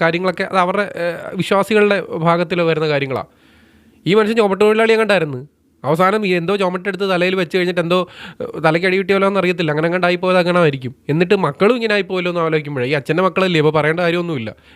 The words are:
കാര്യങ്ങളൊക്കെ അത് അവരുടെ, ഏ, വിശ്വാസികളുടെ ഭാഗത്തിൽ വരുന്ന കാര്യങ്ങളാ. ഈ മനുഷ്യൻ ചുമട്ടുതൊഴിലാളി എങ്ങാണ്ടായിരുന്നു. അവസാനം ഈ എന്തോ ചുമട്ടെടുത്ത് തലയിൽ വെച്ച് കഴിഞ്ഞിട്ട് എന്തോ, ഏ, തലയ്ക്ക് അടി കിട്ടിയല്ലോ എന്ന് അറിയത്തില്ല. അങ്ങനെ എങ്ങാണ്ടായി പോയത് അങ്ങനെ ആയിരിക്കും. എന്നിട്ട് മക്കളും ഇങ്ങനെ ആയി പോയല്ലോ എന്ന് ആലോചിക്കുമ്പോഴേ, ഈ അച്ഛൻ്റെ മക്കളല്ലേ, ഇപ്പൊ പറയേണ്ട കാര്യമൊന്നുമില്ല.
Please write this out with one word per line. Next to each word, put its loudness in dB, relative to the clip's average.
കാര്യങ്ങളൊക്കെ -2
അത് -2
അവരുടെ, 0
ഏ, -6
വിശ്വാസികളുടെ 2
ഭാഗത്തിൽ 0
വരുന്ന 0
കാര്യങ്ങളാ. -2
ഈ 2
മനുഷ്യൻ 2
ചുമട്ടുതൊഴിലാളി 4
എങ്ങാണ്ടായിരുന്നു. 0
അവസാനം 2
ഈ 0
എന്തോ 0
ചുമട്ടെടുത്ത് -4
തലയിൽ 0
വെച്ച് -2
കഴിഞ്ഞിട്ട് 0
എന്തോ, 0
ഏ, -4
തലയ്ക്ക് 2
അടി 2
കിട്ടിയല്ലോ 0
എന്ന് 0
അറിയത്തില്ല. 0
അങ്ങനെ 0
എങ്ങാണ്ടായി 0
പോയത് 2
അങ്ങനെ 2
ആയിരിക്കും. 0
എന്നിട്ട് 2
മക്കളും 2
ഇങ്ങനെ -2
ആയി 2
പോയല്ലോ -4
എന്ന് -2
ആലോചിക്കുമ്പോഴേ, -2
ഈ -2
അച്ഛൻ്റെ 0
മക്കളല്ലേ, 0
ഇപ്പൊ 2
പറയേണ്ട 0
കാര്യമൊന്നുമില്ല. -4